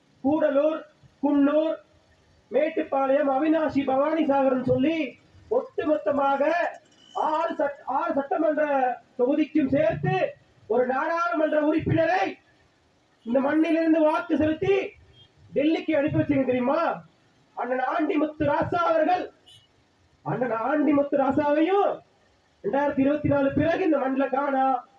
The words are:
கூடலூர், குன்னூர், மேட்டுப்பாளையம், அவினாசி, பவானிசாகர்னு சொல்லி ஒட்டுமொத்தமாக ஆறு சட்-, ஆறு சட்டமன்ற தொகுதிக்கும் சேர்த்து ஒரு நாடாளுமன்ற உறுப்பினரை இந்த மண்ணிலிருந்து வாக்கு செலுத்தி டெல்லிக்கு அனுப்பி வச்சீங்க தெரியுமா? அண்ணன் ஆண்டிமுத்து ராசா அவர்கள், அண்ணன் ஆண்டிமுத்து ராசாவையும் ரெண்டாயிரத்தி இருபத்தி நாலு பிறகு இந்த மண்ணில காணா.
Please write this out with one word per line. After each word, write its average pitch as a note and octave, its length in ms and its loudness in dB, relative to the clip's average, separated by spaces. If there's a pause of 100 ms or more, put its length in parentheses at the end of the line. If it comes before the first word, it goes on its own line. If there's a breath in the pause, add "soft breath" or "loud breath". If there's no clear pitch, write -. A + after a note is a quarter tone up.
(240)
கூடலூர், D4+ 580 0 (400)
குன்னூர், D4 560 2 (720)
மேட்டுப்பாளையம், C#4 800 0
அவினாசி, D4+ 580 0
பவானிசாகர்னு C4+ 840 0
சொல்லி C4+ 260 2 (540)
ஒட்டுமொத்தமாக C#4 920 0 (720)
ஆறு D#4+ 400 -2
சட்-, C#4+ 320 -4
ஆறு D#4 260 -2
சட்டமன்ற D4+ 520 0 (540)
தொகுதிக்கும் C#4+ 560 0
சேர்த்து F#4 400 0 (520)
ஒரு B3 200 0
நாடாளுமன்ற D#4 760 -2
உறுப்பினரை D#4+ 640 0 (1040)
இந்த A#3+ 140 0
மண்ணிலிருந்து D#4+ 600 2
வாக்கு D#4 360 2
செலுத்தி D#4 400 2 (800)
டெல்லிக்கு D#4+ 440 0
அனுப்பி C#4+ 220 0
வச்சீங்க C#4+ 260 0
தெரியுமா? B3+ 340 0 (760)
அண்ணன் B3+ 300 -4
ஆண்டிமுத்து D4+ 640 -2
ராசா E4 400 0
அவர்கள், D#4+ 340 2 (1000)
அண்ணன் A3 320 -2 (140)
ஆண்டிமுத்து C#4+ 520 2
ராசாவையும் D4+ 640 2 (760)
ரெண்டாயிரத்தி C4+ 400 0
இருபத்தி D4 300 0
நாலு C#4 240 2
பிறகு E4 260 0
இந்த D4+ 200 2
மண்ணில C4+ 260 -2
காணா. C4+ 340 0 (340)